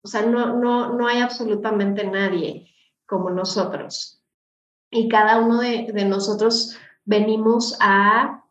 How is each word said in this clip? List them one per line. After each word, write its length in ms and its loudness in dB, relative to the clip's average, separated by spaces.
o 80 -20
sea, 160 -2
no, 340 0
no, 340 0
no 140 -2
hay 120 0
absolutamente 840 -2
nadie 640 -4
como 240 -4
nosotros. 920 -6
Y 160 0
cada 320 4
uno 200 2
de, 340 -4
de 120 -2
nosotros 720 0
venimos 760 2
a 720 2